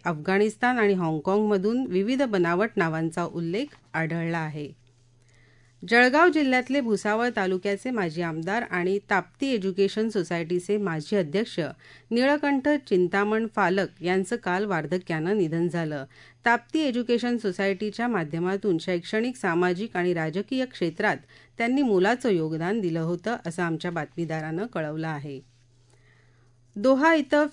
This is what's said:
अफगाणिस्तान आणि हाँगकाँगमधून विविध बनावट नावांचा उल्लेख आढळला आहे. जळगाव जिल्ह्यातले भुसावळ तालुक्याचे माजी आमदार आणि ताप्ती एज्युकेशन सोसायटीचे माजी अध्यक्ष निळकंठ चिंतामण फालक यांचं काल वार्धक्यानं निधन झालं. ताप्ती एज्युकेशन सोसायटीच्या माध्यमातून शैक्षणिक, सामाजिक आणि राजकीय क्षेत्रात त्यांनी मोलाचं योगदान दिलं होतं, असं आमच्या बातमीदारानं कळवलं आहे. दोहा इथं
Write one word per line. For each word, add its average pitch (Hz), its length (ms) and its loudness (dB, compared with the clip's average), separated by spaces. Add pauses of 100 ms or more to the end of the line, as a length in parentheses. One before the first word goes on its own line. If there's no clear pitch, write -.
अफगाणिस्तान 202 720 0
आणि 202 140 4
हाँगकाँगमधून 196 920 2
विविध 208 360 0
बनावट 190 540 2
नावांचा 160 460 0
उल्लेख 170 420 -4 (280)
आढळला 165 440 -2
आहे. 151 500 -10 (1000)
जळगाव 254 380 6
जिल्ह्यातले 262 540 2
भुसावळ 220 540 0
तालुक्याचे 196 560 -2
माजी 175 300 -2
आमदार 170 500 -4
आणि 185 280 0 (100)
ताप्ती 202 380 0
एज्युकेशन 196 600 0
सोसायटीचे 180 680 -2
माजी 180 380 -2
अध्यक्ष 190 440 -2 (520)
निळकंठ 277 560 2
चिंतामण 208 760 2 (100)
फालक 190 460 0
यांचं 185 340 0
काल 190 300 -2
वार्धक्यानं 170 720 -2
निधन 165 300 0
झालं. 151 380 -4 (400)
ताप्ती 233 340 2
एज्युकेशन 240 580 0
सोसायटीच्या 202 680 -2
माध्यमातून 180 680 0
शैक्षणिक, 214 580 -2
सामाजिक 180 600 -2
आणि 180 160 0
राजकीय 185 520 -2
क्षेत्रात 185 520 -2 (400)
त्यांनी 254 240 0
मोलाचं 226 480 2
योगदान 165 500 0
दिलं 170 200 -2
होतं, 175 460 -2
असं 175 180 -4
आमच्या 165 280 -2
बातमीदारानं 160 720 -6
कळवलं 160 420 -6
आहे. 143 500 -10 (1160)
दोहा 262 380 4
इथं 294 400 4